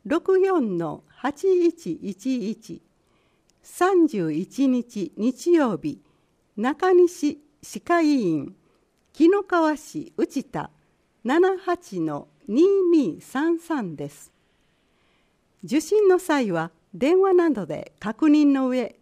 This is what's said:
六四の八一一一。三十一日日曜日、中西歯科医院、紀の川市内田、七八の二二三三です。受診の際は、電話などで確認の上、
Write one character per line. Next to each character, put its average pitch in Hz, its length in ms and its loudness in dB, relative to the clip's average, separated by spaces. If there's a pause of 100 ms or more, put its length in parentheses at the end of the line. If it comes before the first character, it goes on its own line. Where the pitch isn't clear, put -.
六 349 360 0
四 294 380 0
の 156 280 -8
八 - 380 -8
一 339 480 0
一 220 580 -6
一。 - 320 -14 (840)
三 359 400 2
十 190 240 -2
一 190 380 -2
日 233 480 -4
日 254 380 -2
曜 240 240 2
日、 147 200 -8 (560)
中 294 380 -2
西 349 480 2 (220)
歯 - 180 -14
科 339 220 0
医 294 180 2
院、 160 340 -4 (600)
紀 330 160 4
の 403 120 2
川 320 360 0
市 - 400 -14
内 285 260 -4
田、 - 260 -12 (540)
七 349 320 2
八 339 440 -6
の 151 280 -6 (180)
二 269 200 2 (260)
二 254 300 0
三 330 360 -2
三 214 380 -8
で 143 140 -10
す。 - 200 -20 (1300)
受 240 160 -2
診 415 280 2
の 359 100 4
際 269 340 -2
は、 165 200 -4 (200)
電 285 260 0
話 381 140 2
な 339 160 4
ど 220 160 -2
で 151 340 -12
確 226 280 -4
認 294 220 4
の 269 200 0
上、 247 340 -4